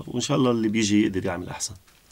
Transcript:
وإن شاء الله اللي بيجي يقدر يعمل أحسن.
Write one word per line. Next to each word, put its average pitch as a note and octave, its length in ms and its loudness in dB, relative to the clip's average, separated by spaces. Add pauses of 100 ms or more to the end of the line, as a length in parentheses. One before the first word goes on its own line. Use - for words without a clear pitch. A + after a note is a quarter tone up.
وإن B2 140 -6
شاء D3 160 -2
الله C3 140 4
اللي A2+ 180 2
بيجي G#2 340 4
يقدر G2 240 -2
يعمل F2+ 220 -6
أحسن. - 260 -10 (380)